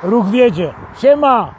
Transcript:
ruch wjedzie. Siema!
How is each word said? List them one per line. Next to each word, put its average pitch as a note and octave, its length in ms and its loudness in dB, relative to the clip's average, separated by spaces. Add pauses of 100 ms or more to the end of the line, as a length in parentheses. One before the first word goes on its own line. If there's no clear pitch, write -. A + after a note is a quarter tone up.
ruch G3 240 0
wjedzie. G3 460 0 (240)
Siema! C4 600 0